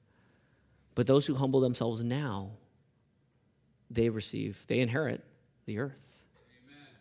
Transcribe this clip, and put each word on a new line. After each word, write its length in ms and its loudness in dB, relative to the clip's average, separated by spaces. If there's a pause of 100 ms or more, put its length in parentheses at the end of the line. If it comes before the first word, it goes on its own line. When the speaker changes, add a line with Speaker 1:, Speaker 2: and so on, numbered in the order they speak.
(960)
Speaker 1:
But 120 0
those 200 6
who 80 -2
humble 260 2
themselves 420 0
now, 500 -4 (1400)
they 180 2
receive, 580 -6
they 140 0
inherit 440 -2 (420)
the 120 -6
earth. 440 -10 (420)
Speaker 2:
Amen. 220 -20 (140)